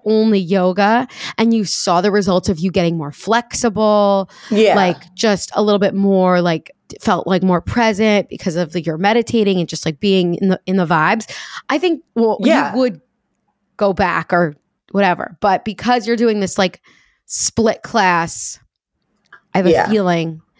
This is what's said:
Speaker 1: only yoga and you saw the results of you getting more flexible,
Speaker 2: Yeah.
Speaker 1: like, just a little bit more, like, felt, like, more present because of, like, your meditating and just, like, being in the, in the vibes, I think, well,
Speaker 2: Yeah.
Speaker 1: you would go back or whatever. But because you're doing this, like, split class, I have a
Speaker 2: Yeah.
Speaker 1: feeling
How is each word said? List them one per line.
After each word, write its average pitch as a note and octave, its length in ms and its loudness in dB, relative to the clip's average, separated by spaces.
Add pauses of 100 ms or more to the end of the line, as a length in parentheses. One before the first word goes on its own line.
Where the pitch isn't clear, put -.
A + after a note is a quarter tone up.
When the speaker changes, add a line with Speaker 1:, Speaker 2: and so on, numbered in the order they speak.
Speaker 1:
only A3 320 2
yoga G3 720 0 (300)
and A3+ 160 2
you A3+ 100 0
saw F3 380 -2
the G3+ 100 0
results F#3 380 0
of E3+ 100 -2
you F3+ 120 -2
getting E3+ 260 0
more D3 160 -8
flexible, G#3 1160 0 (220)
Speaker 2:
Yeah. G#3 240 4
Speaker 1:
like, F#3 220 2 (180)
just G#3 400 -2
a G#3 80 0
little G#3 160 2
bit F#3+ 160 0
more, F#3+ 460 2
like, E3 300 -2 (300)
felt, F#3 240 0
like, F#3 160 0
more F3+ 200 2
present G#3+ 680 0
because - 280 -6
of, F3 180 -4
like, E3 100 -6
your D#3+ 120 -4
meditating G#3 640 0
and E3 100 -4
just, - 160 -10
like, D#3 160 -6
being F#3 340 2
in G3 140 0
the, F#3 160 0
in F#3 100 -2
the F#3 100 2
vibes, E3+ 400 0 (440)
I D4 100 0
think, E4+ 240 -2 (120)
well, A3+ 260 0
Speaker 2:
Yeah. F#3+ 320 2
Speaker 1:
you A#3+ 60 -2
would A#3+ 220 -2 (760)
go G3 160 0
back E3+ 400 -2
or E3+ 220 0 (360)
whatever. F#3 480 0
But G3 260 0
because A3+ 400 -2
you're A#3 120 -2
doing A3 240 0
this, F#3 180 -4
like, F#3 220 -2 (440)
split - 560 -2
class, F3 800 -2 (960)
I F3+ 60 2
have F#3 80 2
a F3 40 6
Speaker 2:
Yeah. C#3+ 180 2
Speaker 1:
feeling E3+ 520 0 (180)